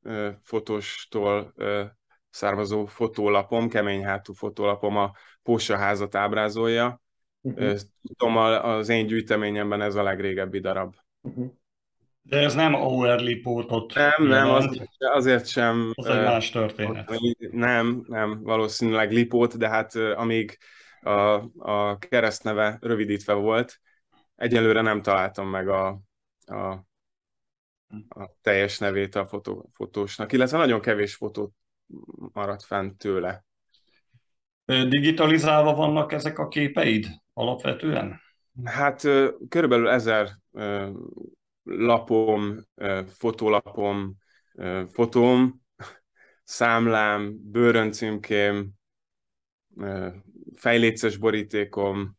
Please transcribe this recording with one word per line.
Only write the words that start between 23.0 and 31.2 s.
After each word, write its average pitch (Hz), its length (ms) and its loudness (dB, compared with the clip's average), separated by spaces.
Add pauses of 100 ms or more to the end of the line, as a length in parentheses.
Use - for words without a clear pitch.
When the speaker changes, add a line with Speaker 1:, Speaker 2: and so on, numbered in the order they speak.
Speaker 1:
volt, 110 480 0 (540)
egyelőre 113 460 4
nem 107 200 2
találtam 98 480 0
meg 95 200 -4
a, 95 320 -2 (440)
a, 95 400 -10 (1200)
a 98 200 -16 (120)
teljes 101 360 0
nevét 98 380 -2
a 98 120 -4
fotó-, 101 460 -10
fotósnak, 104 580 -8
illetve 127 260 2
nagyon 127 240 2
kevés 104 340 -2
fotó 104 380 -8 (800)